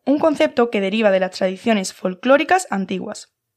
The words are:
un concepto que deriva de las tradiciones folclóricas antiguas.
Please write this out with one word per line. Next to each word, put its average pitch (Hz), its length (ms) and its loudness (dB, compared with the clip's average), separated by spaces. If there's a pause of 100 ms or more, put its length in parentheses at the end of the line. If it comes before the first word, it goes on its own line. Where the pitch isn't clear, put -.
un 294 160 0
concepto 277 500 0
que 214 100 -2
deriva 202 300 2
de 190 100 4
las 185 120 0
tradiciones 190 600 -2
folclóricas 294 800 0
antiguas. 196 640 -8 (220)